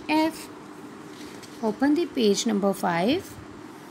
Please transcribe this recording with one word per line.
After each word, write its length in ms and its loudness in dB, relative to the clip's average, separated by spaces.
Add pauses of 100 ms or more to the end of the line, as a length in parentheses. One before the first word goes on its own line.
F. 340 2 (1200)
Open 320 4
the 100 4
page 400 4
number 260 4
five. 600 2 (580)